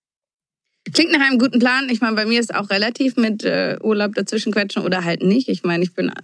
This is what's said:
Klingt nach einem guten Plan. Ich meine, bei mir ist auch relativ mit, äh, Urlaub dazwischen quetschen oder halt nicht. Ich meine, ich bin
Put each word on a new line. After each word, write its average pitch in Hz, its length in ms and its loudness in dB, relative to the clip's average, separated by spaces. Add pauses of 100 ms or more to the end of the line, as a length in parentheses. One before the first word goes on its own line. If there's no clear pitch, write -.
(920)
Klingt 240 180 2
nach 302 100 4
einem 269 160 4
guten 240 220 2
Plan. 254 300 2
Ich 226 120 -2
meine, 220 140 0
bei 214 100 0
mir 233 140 2
ist 233 140 -4
auch 202 160 -4
relativ 233 460 0
mit, 220 280 0
äh, 185 380 0
Urlaub 208 340 0
dazwischen 214 360 -2
quetschen 202 320 -2
oder 180 200 -2
halt 170 180 -2
nicht. 220 280 2
Ich 190 140 -4
meine, 175 200 0
ich 180 100 -4
bin 185 180 -4 (120)